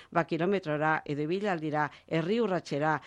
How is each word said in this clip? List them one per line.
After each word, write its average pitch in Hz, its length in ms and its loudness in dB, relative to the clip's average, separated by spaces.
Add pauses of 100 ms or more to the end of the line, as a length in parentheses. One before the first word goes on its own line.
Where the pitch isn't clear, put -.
(120)
ba, 170 120 2
kilometrora, 156 720 0 (100)
edo 147 200 -2
ibilaldira, 156 640 -2 (160)
herri 165 340 0
urratsera, 156 560 0 (120)